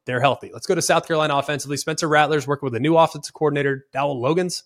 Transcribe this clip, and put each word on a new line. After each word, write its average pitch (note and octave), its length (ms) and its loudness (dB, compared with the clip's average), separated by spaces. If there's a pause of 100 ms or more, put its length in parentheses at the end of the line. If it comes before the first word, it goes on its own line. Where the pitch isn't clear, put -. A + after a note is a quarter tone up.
They're B2+ 140 -2
healthy. B2 320 2
Let's A#2 140 -16
go F#3+ 80 2
to E3+ 80 -2
South E3 260 2
Carolina D#3 300 0
offensively. C#3 400 -4
Spencer D#3+ 320 -4
Rattler's D3+ 380 2
working C#3+ 180 -2
with B2 80 -4
a A2+ 60 -2
new D#3 180 2
offensive D#3 380 0
coordinator, C#3+ 580 -2
Dowell C#3 260 -2
Logans. E3+ 460 0